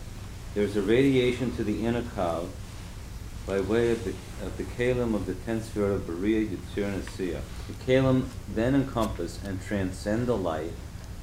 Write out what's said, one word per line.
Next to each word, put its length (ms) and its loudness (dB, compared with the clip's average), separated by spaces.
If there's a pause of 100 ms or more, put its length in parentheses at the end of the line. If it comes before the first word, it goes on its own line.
(540)
there 120 4
is 100 0
a 60 2
radiation 760 4
to 80 -2
the 220 0
inner 160 2
Kav 480 -2 (960)
by 140 2
way 300 4
of 120 0
the, 60 -2 (360)
of 120 -8
the 60 -2
Kalim 520 2
of 100 0
the 80 -2
ten 280 -4
Sefirot 340 0
of 60 -2
Beriah, 440 2
Yetzirah, 480 -4
and 100 -4
Asiya. 360 -4 (280)
The 60 -8 (120)
Kalim 400 6 (280)
then 220 2
encompass 720 0
and 160 -4
transcend 640 0
the 80 4
light 380 -2 (500)